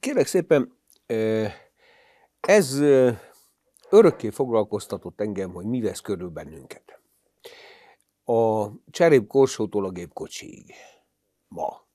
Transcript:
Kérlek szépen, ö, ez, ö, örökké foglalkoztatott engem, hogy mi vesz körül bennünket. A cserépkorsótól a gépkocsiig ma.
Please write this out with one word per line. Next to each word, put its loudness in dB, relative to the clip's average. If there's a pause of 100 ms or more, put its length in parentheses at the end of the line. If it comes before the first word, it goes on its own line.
Kérlek 0
szépen, 0 (280)
ö, -2 (920)
ez, 2
ö, 6 (800)
örökké 4
foglalkoztatott -4
engem, -6
hogy -10
mi -4
vesz -4
körül -8
bennünket. -18 (1200)
A 0 (220)
cserépkorsótól 0
a -6
gépkocsiig -16 (760)
ma. -10